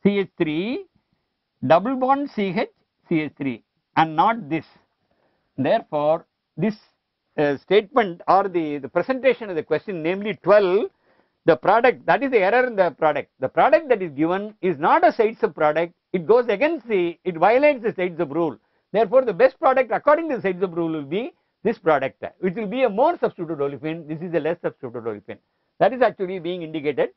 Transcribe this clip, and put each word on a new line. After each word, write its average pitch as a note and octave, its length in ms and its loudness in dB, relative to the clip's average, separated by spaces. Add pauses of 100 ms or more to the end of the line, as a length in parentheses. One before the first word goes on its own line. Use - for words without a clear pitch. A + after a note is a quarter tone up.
C G3+ 160 2
H G3 120 -2 (100)
three, F#3 460 -4 (800)
double F#3 300 2
bond C4+ 340 -2
C G3 260 -2
H, B3 120 -4 (380)
C E3 120 0
H D3+ 180 -6
three, C3 260 -6 (320)
and D#3 200 2
not G#3 340 0
this. D3+ 160 -6 (920)
Therefore, D#3 680 0 (320)
this, G#3 180 -2 (640)
uh, C#3+ 200 0
statement F#3+ 680 0
or F#3+ 220 4
the, D#3 300 -4
the C3 100 -12
presentation A#3 600 -2
of F3 40 -6
the D3+ 60 -2
question, D#3+ 400 -4
namely F#3+ 400 -4
twelve, G3+ 480 4 (560)
the D#3+ 100 6
product, G#3 520 2
that F#3+ 160 2
is C4+ 80 -2
the A#3+ 80 4
error A3+ 260 2
in A#3+ 100 -6
the F#3 220 2
product. D3 320 0 (100)
The C3 100 -4
product C#4+ 400 2
that A3 120 2
is E3+ 120 -6
given F#3 480 -2
is E3+ 180 -2
not B3+ 240 2
a D#4+ 80 6
Zaitsev A3 420 -2
product. D#3+ 400 0 (180)
It F3 140 -4
goes A3+ 240 4
against B3+ 380 -2
the, F3+ 360 -2
it F3 140 -6
violates B3 460 4
the G#3+ 100 -2
Zaitsev E3+ 400 -4
rule. D#3 240 -2 (340)
Therefore, A3+ 340 2
the G#3+ 80 -4
best A#3+ 260 2
product C4 340 2
according D4+ 380 2
to B3 60 -2
the F3+ 40 -8
Zaitsev F#3 340 -4
rule E3 160 -2
will D#3 120 -6
be G3+ 300 -6 (300)
this - 140 -2
product, C3+ 460 0 (160)
which F3+ 160 -4
will A3 100 -6
be A#3 160 -4
a B3 80 2
more C#4 300 0
substitute E3 400 -6
olefin. C#3+ 480 -6
This D3+ 140 -10
is F3 120 -10
a E3 60 2
less D#3+ 240 -4
substitute B2 400 -10
olefin. G#2+ 340 -10 (420)
That G3+ 140 2
is B3+ 80 -2
actually F#3+ 380 -2
being E3+ 240 -8
indicated D#3 540 -4